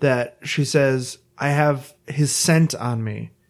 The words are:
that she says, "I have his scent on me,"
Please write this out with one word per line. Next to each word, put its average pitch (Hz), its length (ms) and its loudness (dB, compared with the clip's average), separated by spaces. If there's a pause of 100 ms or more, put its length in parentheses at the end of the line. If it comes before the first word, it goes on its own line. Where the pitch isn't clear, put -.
that 123 420 0
she - 220 -2
says, 135 540 0 (200)
"I 143 100 -2
have 143 460 0 (120)
his 143 280 0
scent 165 400 2
on 117 280 -4
me," 110 280 -8 (200)